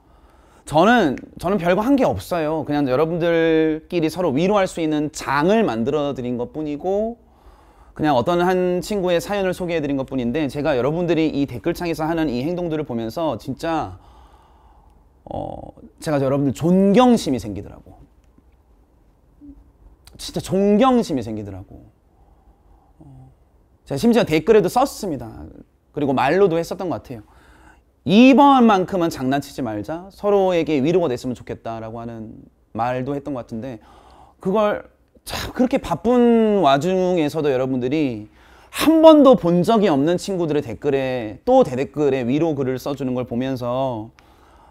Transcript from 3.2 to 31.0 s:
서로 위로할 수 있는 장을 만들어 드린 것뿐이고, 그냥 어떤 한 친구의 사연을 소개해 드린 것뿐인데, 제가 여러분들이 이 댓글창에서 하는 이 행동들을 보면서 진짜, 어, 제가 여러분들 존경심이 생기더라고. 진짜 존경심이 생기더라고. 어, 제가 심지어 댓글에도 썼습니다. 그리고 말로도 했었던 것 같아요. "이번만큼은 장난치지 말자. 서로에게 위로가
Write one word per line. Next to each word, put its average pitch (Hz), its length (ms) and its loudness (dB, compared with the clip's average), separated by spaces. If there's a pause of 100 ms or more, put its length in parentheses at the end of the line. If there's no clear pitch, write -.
서로 170 220 -2
위로할 190 360 0
수 175 140 -8
있는 151 320 -2
장을 170 500 0
만들어 139 500 -2
드린 123 240 -6
것뿐이고, 156 800 -6 (800)
그냥 151 180 0
어떤 175 260 0
한 180 380 0
친구의 180 400 -2
사연을 185 360 -4
소개해 170 260 -4
드린 143 160 -4
것뿐인데, 131 520 -4
제가 143 280 -2
여러분들이 156 520 0
이 139 180 -2
댓글창에서 160 580 -6
하는 156 240 -2
이 120 140 -4
행동들을 165 400 -4
보면서 117 560 -6
진짜, 135 580 -6 (1300)
어, 50 320 -12 (420)
제가 147 220 -2
여러분들 139 320 0
존경심이 190 840 4
생기더라고. 101 580 -12 (2250)
진짜 - 200 -10
존경심이 202 840 2
생기더라고. 101 600 -12 (1120)
어, 131 320 -20 (540)
제가 139 120 -6
심지어 220 280 4
댓글에도 160 440 4
썼습니다. 143 760 -4 (460)
그리고 143 220 -2
말로도 165 460 2
했었던 180 300 -8
것 110 120 -8
같아요. 110 220 -16 (840)
"이번만큼은 226 1040 6
장난치지 139 540 -4
말자. 131 480 -8
서로에게 180 720 0
위로가 170 240 2